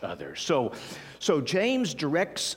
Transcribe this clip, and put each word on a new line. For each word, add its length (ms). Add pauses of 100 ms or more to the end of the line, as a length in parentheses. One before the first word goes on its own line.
other. 340
So, 360 (460)
so 220
James 540
directs 640